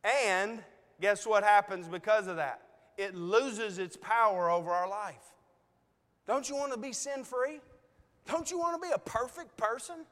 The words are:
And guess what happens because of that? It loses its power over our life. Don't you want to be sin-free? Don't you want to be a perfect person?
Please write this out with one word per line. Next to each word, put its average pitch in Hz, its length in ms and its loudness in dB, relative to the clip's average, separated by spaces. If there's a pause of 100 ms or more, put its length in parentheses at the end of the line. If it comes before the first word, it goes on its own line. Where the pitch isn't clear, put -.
And 214 580 2 (380)
guess 196 260 2
what 214 200 4
happens 196 420 4
because 185 400 0
of 180 80 -6
that? 139 240 -4 (380)
It 196 180 -4
loses 208 640 0
its 185 160 -6
power 208 540 4
over 175 220 2
our 180 180 2
life. 196 260 -8 (1120)
Don't 254 220 0
you 277 60 -6
want 277 160 -2
to 240 80 -6
be 262 120 -8
sin-free? 269 680 -4 (680)
Don't 330 240 -4
you 359 80 -6
want 339 240 -2
to 359 60 -10
be 339 40 -2
a 240 60 2
perfect - 600 -6
person? 262 540 -4